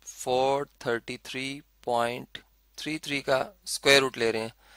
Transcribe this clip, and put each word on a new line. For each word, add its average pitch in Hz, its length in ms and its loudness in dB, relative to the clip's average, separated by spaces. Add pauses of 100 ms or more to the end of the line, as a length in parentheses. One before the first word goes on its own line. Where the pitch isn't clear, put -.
फ़ोर 135 640 0 (180)
थर्टी 120 320 -4
थ्री 135 440 -10 (220)
पॉइंट 120 540 -2 (400)
थ्री 156 220 -6
थ्री 143 220 -4
का 135 240 2 (200)
स्क्वायर 139 360 6
रूट 131 160 0
ले 117 140 2
रहे 110 100 -2
हैं 113 120 -8 (240)